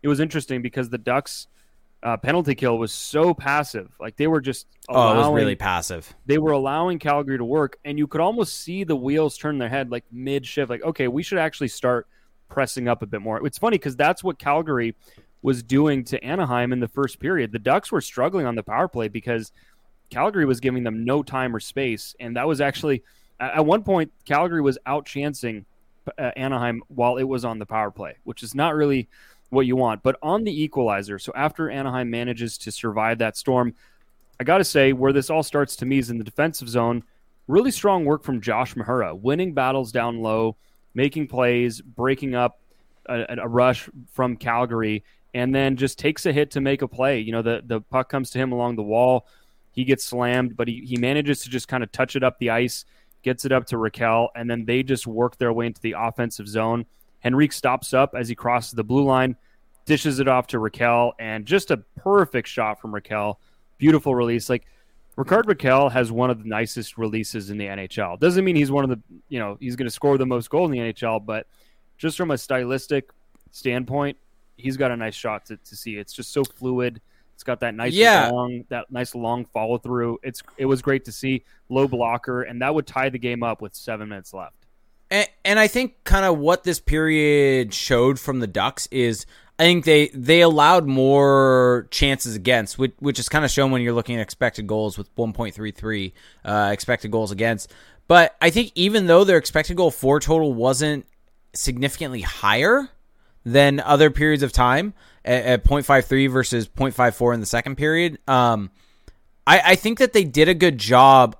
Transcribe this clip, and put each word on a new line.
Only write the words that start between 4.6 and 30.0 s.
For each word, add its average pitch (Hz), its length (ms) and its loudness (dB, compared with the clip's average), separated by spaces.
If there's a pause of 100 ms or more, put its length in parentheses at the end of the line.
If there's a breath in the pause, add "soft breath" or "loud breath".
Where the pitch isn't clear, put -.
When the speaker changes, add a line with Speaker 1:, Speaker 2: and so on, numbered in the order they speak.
Speaker 2:
Oh, - 40 -8
it 117 240 6
was 117 100 4
Speaker 1:
allowing 147 80 2
Speaker 2:
really 104 200 2
passive. 87 600 -6 (100)
Speaker 1:
they 143 140 2
were 156 140 0
allowing 151 440 -2
Calgary 143 400 -2
to 120 80 -4
work, 139 400 -2
and 147 140 -6
you 147 80 0
could 156 140 -4
almost 208 420 -2
see 190 200 -8
the 160 120 -2
wheels 143 420 -2
turn 147 220 -6
their 117 100 -4
head, 127 220 -4
like, 120 200 -8
mid-shift, 131 600 -4
like, 120 100 -6
"Okay, 147 260 -2
we 131 140 -2
should 190 160 -4
actually 156 300 -2
start 123 400 -2 (420)
pressing 127 380 -4
up 117 160 0
a - 20 -8
bit 101 160 -8
more." 110 240 -6
It's - 140 -6
funny 220 180 2
'cause 139 180 -4
that's 151 280 0
what 185 160 -6
Calgary 143 560 -2 (480 soft breath)
was 123 180 0
doing 135 440 0
to - 180 -8
Anaheim 123 480 -2
in 127 80 -2
the 117 80 -2
first 139 320 -4
period. 139 320 -2
The 113 80 -6
Ducks 131 320 0
were 180 80 0
struggling 156 460 -2
on 117 100 -4
the 107 80 -6
power 135 240 -2
play 113 220 -6
because 113 420 -6 (580)
Calgary 170 360 0
was 127 160 0
giving 127 220 -2
them 113 200 -6
no 135 180 0
time 131 340 -6
or 107 40 -6
space, 123 600 -8
and 120 180 -12
that 131 100 -2
was 147 140 -2
actually, 139 420 -2 (360)
at, 127 180 -6
at 156 80 4
one 202 180 2
point, 180 280 0 (140)
Calgary 165 360 0
was 135 160 2 (100)
outchancing 139 800 -6 (520)
uh, 127 180 -4
Anaheim 120 520 -4
while 123 300 0
it 131 60 -2
was 131 220 -4
on 113 140 -6
the 107 60 -10
power 107 260 -4
play, 95 320 -14
which - 200 -14
is 110 120 -14
not 151 200 0
really 143 320 0 (420 soft breath)
what 131 160 2
you 127 100 0
want. 117 280 0